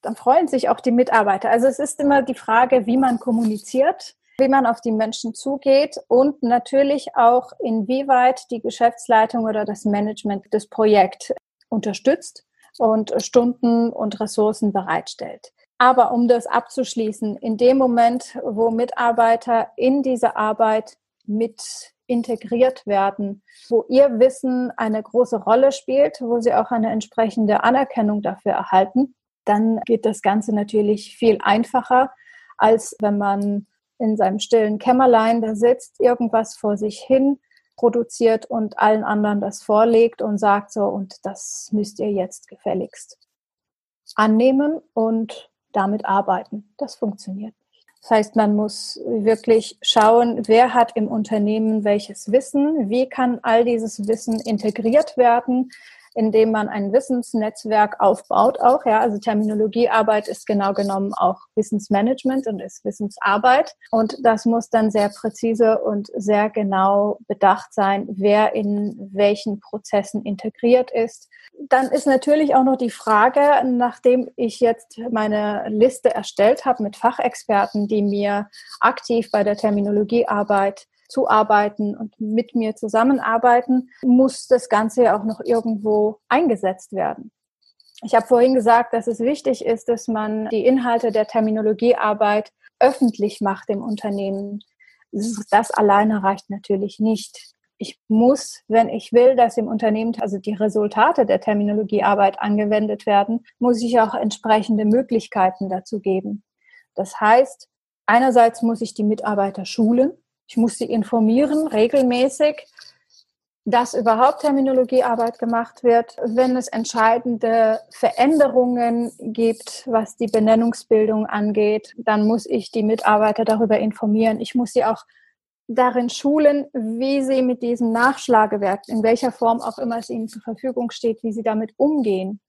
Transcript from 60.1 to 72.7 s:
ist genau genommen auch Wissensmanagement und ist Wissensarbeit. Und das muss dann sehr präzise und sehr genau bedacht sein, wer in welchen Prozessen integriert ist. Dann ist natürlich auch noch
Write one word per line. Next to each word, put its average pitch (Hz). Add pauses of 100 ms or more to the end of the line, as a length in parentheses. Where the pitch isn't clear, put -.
ist -
genau 202
genommen 196
auch - (120)
Wissensmanagement 226
und 202
ist 190
Wissensarbeit. 214 (160)
Und 220
das 220
muss 226
dann 220
sehr 202
präzise 226
und 208
sehr 208
genau 202
bedacht 196
sein, 196
wer 202
in 208 (160)
welchen 202
Prozessen 202
integriert 240
ist. - (400)
Dann 262
ist 294
natürlich 285
auch 262
noch 262